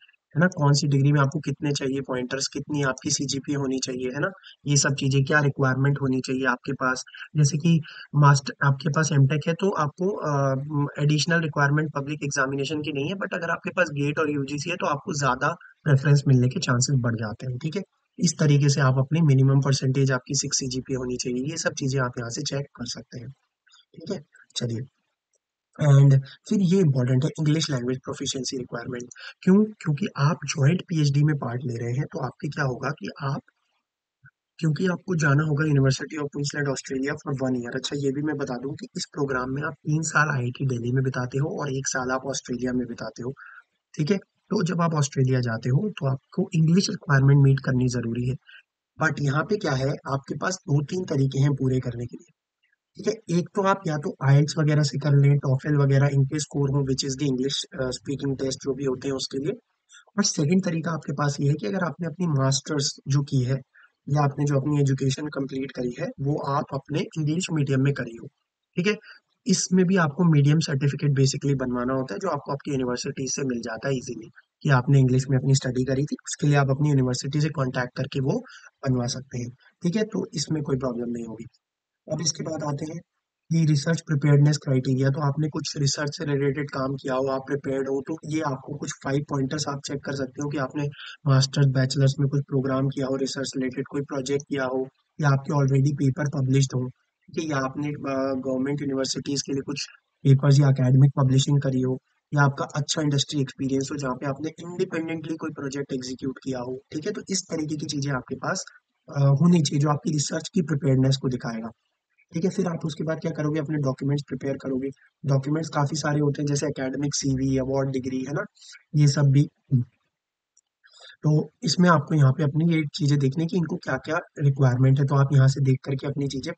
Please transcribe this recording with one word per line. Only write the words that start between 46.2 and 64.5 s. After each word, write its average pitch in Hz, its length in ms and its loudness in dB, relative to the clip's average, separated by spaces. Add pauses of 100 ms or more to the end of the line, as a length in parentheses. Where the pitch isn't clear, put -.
English 165 360 4
requirement 139 540 6
meet 135 160 6
करनी 127 280 0
ज़रूरी 120 400 -2
है। 127 80 -4 (640)
But 156 180 0
यहाँ 143 240 0
पे 208 120 -2
क्या 165 160 -2
है, 131 160 0
आपके 147 500 -6
पास 185 160 -2
दो-तीन 156 500 -2
तरीके 135 340 0
हैं 143 140 2
पूरे 131 280 0
करने 120 260 -6
के - 100 -14
लिए, - 180 -20 (640)
ठीक 196 100 -10
है? 196 320 -2
एक 175 160 -2
तो 202 80 0
आप 196 240 2
या 156 100 0
तो 135 260 -6
आईएलटीएस 143 360 4
वगैरह 151 240 4
से 139 160 -2
कर 143 180 2
लें, 143 220 6
टॉफल 143 380 0
वगैरह, 139 360 4
इनके 139 260 0
score 143 320 -2
हो, 143 120 0
which 135 220 -2
is 139 60 -4
the 135 160 -4
English, 131 540 -4
अ, 131 60 -2
speaking 135 520 -4
test 135 140 -4
जो 131 220 -4
भी 139 100 -6
होते 135 240 -4
हैं 135 60 -2
उसके 131 240 -6
लिए। 156 140 -2 (640)
और 202 60 2
second 175 400 2
तरीका 165 260 -2
आपके 156 220 -6
पास 143 280 -2
ये 143 80 2
है 151 60 2
कि 208 120 -4
अगर 190 180 -2
आपने 165 220 -6
अपनी 170 200 -4
masters 135 840 0
जो 143 140 2
की 139 200 0
है 135 180 -2 (480)
या 143 140 2
आपने 143 220 0
जो 139 160 0